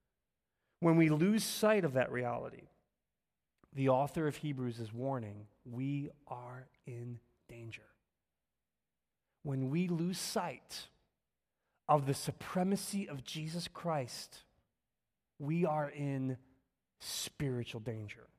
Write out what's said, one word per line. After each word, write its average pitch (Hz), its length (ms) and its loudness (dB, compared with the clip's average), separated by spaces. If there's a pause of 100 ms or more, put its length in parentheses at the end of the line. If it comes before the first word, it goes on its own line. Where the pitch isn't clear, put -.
(800)
When 165 160 8
we 165 140 10
lose 190 340 6
sight 214 420 4
of 139 80 0
that 127 180 4
reality, 123 560 -4 (1040)
the 135 160 2
author 143 380 4
of 143 80 0
Hebrews 127 420 -4
is 113 160 -8
warning, 113 540 -6 (180)
we 139 460 -4 (160)
are 123 400 -12 (180)
in 120 320 -10 (320)
danger. 117 320 -14 (1600)
When 135 240 0
we 175 200 2
lose 175 280 0
sight - 680 -6 (1000)
of 147 160 6
the 139 80 2
supremacy 190 960 -2
of 139 160 -10
Jesus 160 420 -6
Christ, - 680 -4 (1000)
we 160 280 2
are 151 240 0
in 139 480 -2 (640)
spiritual 123 800 -4
danger. 110 420 -8 (160)